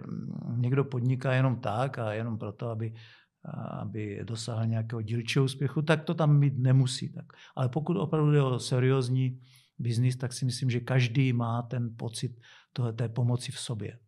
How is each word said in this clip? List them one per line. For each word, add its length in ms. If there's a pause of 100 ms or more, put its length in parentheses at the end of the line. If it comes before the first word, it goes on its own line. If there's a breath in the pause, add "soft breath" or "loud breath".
mm, 540
někdo 220
podniká 500
jenom 260
tak 400
a 140
jenom 240
proto, 320
aby, 240 (880 loud breath)
aby 420
dosáhl 440
nějakého 340
dílčího 440
úspěchu, 360
tak 220
to 100
tam 260
mít 180
nemusí. 560
Tak. 120 (300 loud breath)
Ale 140
pokud 280
opravdu 340
jde 100
o 180
seriózní 800 (400 soft breath)
biznis, 380
tak 160
si 120
myslím, 240
že 100
každý 540
má 280
ten 360
pocit 420 (340 loud breath)
toho, 200
té 160
pomoci 420
v 80
sobě. 480